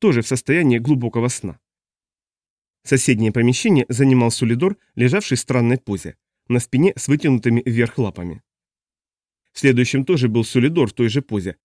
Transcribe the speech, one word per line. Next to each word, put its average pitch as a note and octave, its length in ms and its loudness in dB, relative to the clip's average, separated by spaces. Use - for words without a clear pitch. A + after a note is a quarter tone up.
тоже C#3 220 2
в - 60 -4
состоянии C3+ 520 0
глубокого A#2+ 480 -2
сна. G2 320 -8
Соседнее A2+ 420 0
помещение B2 560 2
занимал B2+ 440 2
Сулидор, C3 440 -2
лежавший B2+ 420 0
в - 20 -2
странной B2+ 380 0
позе, G2 380 -8
на A#2+ 120 0
спине D3 360 0
с - 120 -12
вытянутыми B2+ 560 2
вверх A#2 360 -2
лапами. F2+ 420 -8
В - 60 -18
следующем C3 440 2
тоже B2+ 240 0
был A2+ 160 0
Сулидор C3 460 0
в - 40 -16
той A#2+ 140 0
же A#2+ 140 -2
позе, G2 440 -6